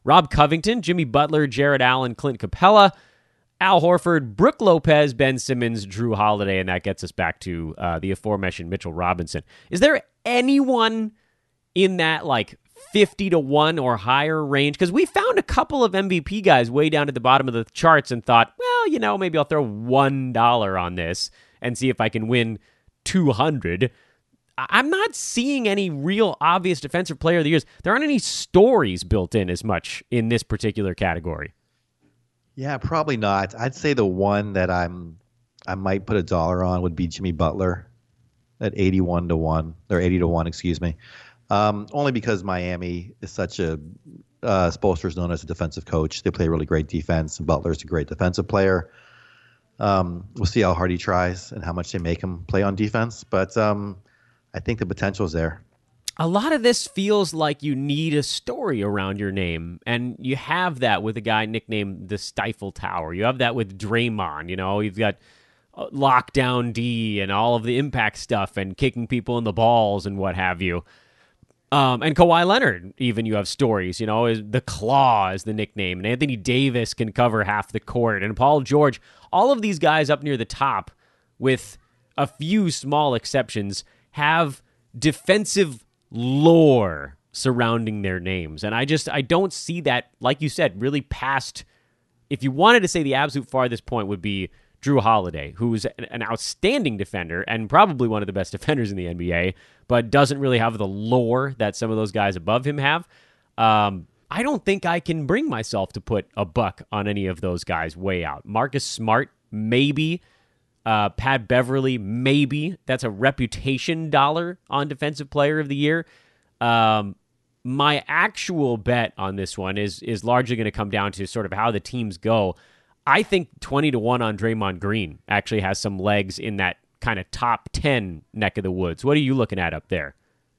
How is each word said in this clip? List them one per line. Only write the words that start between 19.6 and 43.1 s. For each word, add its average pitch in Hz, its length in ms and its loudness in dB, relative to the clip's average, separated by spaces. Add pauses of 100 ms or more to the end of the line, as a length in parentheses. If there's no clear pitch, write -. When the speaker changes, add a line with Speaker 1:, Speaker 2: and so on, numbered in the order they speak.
Speaker 1:
one 127 680 0
dollar 113 440 4
on 90 200 -2
this 87 340 -4 (300)
and 120 180 -6
see 131 120 0
if 120 100 0
I 110 80 2
can 110 180 -4
win 113 320 2 (460)
two 175 260 2
hundred." 120 600 0 (640)
I, 127 120 -4
I'm 254 200 2
not 320 240 -2
seeing 254 540 -2
any 196 220 0
real 175 500 0
obvious 175 400 2
defensive 170 400 -4
player 170 180 4
of 160 60 2
the 147 60 2
years. 160 140 4 (200)
There 180 80 2
aren't 269 120 2
any 294 140 2
stories 180 840 4
built 90 320 0
in 95 120 0
as 87 140 -4
much 98 480 -4
in 117 180 0
this 117 140 2
particular 104 500 -2
category. 82 600 -4 (1040)
Speaker 2:
Yeah, 135 220 -6
probably 151 380 0
not. 98 420 0
I'd 131 180 -4
say 147 180 0
the 120 100 4
one 101 500 2
that 92 160 2
I'm, 87 480 -4 (480)
I 92 100 -4
might 95 280 -2
put - 120 0
a 95 60 2
dollar 90 420 0
on 90 180 0
would 85 140 -2
be 87 100 -2
Jimmy 87 260 -6
Butler 87 560 -2 (720)
at 110 160 -4
eighty-one 90 520 2
to 85 80 0
one, 80 380 -2 (140)
or 90 120 0
eighty 90 180 2
to 87 80 2
one, 82 220 0
excuse 82 320 -4
me. 82 160 -4 (540)
Um, 104 420 0
only 143 200 0
because 110 300 -2
Miami 90 800 -6